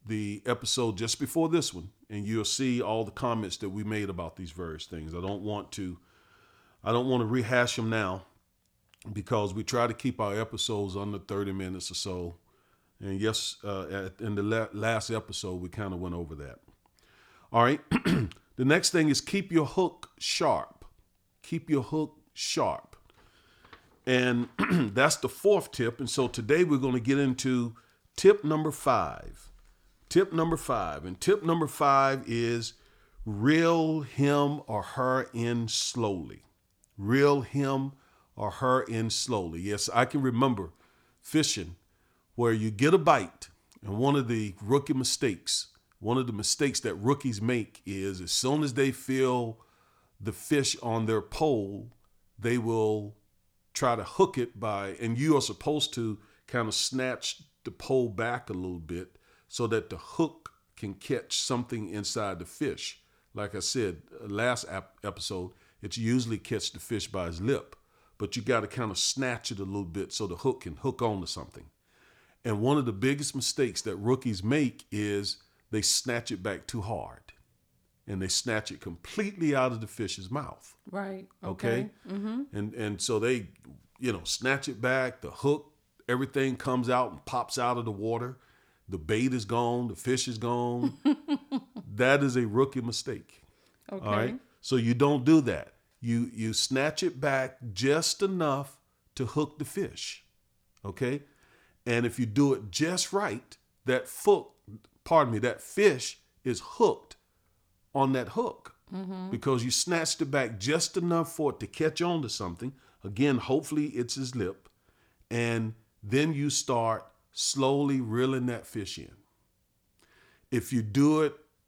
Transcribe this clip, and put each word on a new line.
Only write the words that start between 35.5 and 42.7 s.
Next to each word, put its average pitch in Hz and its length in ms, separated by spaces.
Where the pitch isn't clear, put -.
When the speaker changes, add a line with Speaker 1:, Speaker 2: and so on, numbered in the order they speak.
Speaker 1:
slowly. 98 720
Reel 135 440
him 135 500
or 104 140
her 127 320
in 113 280
slowly. 90 500
Yes, 101 320
I 120 120
can 143 180
remember 117 480
fishing 90 560
where 117 180
you 110 180